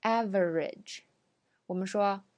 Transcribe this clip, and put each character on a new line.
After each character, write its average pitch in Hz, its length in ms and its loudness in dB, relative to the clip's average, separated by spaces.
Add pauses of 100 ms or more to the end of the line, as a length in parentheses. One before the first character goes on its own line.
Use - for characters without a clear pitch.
average， 196 960 0 (640)
我 185 80 -6
们 185 120 -2
说 196 380 0 (140)